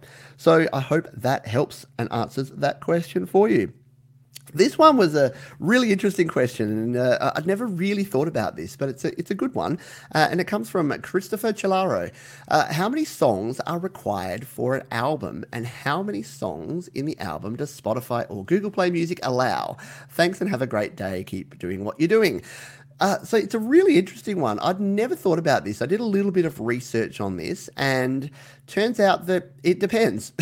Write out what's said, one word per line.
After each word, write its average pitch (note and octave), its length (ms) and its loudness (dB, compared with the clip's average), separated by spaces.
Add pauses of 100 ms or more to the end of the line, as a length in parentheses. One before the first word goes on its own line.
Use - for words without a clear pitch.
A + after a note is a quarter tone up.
(360)
So E3 380 4
I C3+ 80 0
hope D#3 320 0
that A#2+ 340 -2
helps - 380 -2 (120)
and A#2 140 -4
answers B2 380 -4
that C#3+ 320 -4
question E3+ 440 -2
for G3 220 4
you. C#3+ 240 2 (800)
This G3 280 4
one D#4 180 10
was E3+ 180 6
a C3+ 160 6 (280)
really A3+ 320 4
interesting F#3+ 360 2
question, A#2+ 440 0
and, A2+ 260 0
uh, B2 240 4
I-, C3 160 0
I'd D#3 80 -2
never G3+ 220 0
really G3 360 0
thought D3+ 240 0
about A#2+ 280 -2
this, - 200 -10
but C#3 140 -4
it's C3 160 -6
a, - 140 -4
it's F3 100 -6
a G#3 60 -2
good B3+ 180 -2
one, G2 240 -2 (380)
uh, D#3 160 4
and F3 100 0
it G3+ 40 -4
comes A3 260 -4
from D#3 200 0 (120)
Christopher G#3+ 500 -4
Chalaro. F#3+ 560 0 (380)
Uh, - 260 2
"How F3+ 160 0
many D4+ 160 -2
songs A2 600 0
are E3 100 -4
required G#2 680 -6
for C3 280 -2
an - 140 -6
album, A#2 640 -4
and A#2 140 -6
how C#3+ 340 -4
many G#3 220 -6
songs F#2 720 -8
in C3+ 100 -4
the D#3 140 -6
album F2+ 380 -8
does D3 220 -8
Spotify A#2+ 480 -4
or G2+ 160 -10
Google G3 280 0
Play F#3 180 2
Music E3+ 320 -2
allow? A2 560 0 (320)
Thanks F3 320 0
and - 80 0
have C3 140 -2
a B2+ 40 0
great G#2+ 280 -2
day. F#2+ 300 -4
Keep - 340 -10
doing F#2+ 240 -6
what G#2 160 -6
you're D#3+ 80 4
doing." F3 340 2 (580)
Uh, F#3+ 240 0
so - 140 0
it's - 160 0
a A3+ 60 0
really D4+ 380 6
interesting F#3 440 0
one. G#2+ 180 0
I'd F#3 220 0
never G#3 340 0
thought E3+ 240 0
about C3+ 240 2
this. G2+ 160 -6
I B2 60 -2
did F#3 140 0
a A#3+ 60 -4
little G3+ 260 2
bit F3 140 2
of D3+ 140 -6
research A#2 640 -2
on F#2+ 160 -2
this, E2+ 400 -8
and C3 540 0 (340)
turns A3 340 -2
out F#3 280 2
that F3+ 240 -2 (100)
it F3+ 180 2
depends. G3+ 640 0